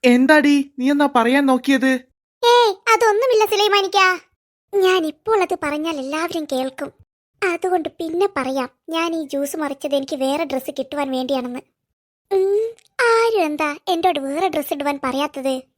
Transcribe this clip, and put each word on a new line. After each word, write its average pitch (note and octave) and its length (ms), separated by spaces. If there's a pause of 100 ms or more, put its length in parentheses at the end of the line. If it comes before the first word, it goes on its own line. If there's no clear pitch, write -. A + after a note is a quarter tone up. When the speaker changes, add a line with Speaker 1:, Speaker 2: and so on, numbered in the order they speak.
Speaker 1:
എന്താടി, C#4 720
നീ C4 120
എന്നാ C#4+ 260
പറയാൻ B3+ 300
നോക്കിയത്? C4 400 (580)
Speaker 2:
ഏയ്, A#4+ 300 (180)
അതൊന്നുമില്ല A4 520
സുലൈമാനിക്ക. G4+ 540 (760)
ഞാൻ F#4 320
ഇപ്പോൾ G4+ 360
അത് F4 200
പറഞ്ഞാൽ D4+ 340
എല്ലാവരും D#4 480
കേൾക്കും, C4 480 (600)
അതുകൊണ്ട് F4 360
പിന്നെ F4 480
പറയാം. C4 320 (200)
ഞാൻ E4 260
ഈ D#4+ 100
ജ്യൂസ് C#4 320
മറിച്ചത് C#4+ 380
എനിക്ക് C#4 220
വേറെ C4+ 280
ഡ്രസ്സ് C4+ 260
കിട്ടുവാൻ C#4 400
വേണ്ടിയാണെന്ന്. B3+ 500 (720)
ഉം, G4+ 420 (160)
ആരും A4+ 540
എന്താ D4+ 320 (120)
എന്നോട് E4+ 300
വേറെ C#4+ 300
ഡ്രസ്സ് D4+ 240
ഇടുവാൻ C#4+ 320
പറയാത്തത്? C4+ 580 (160)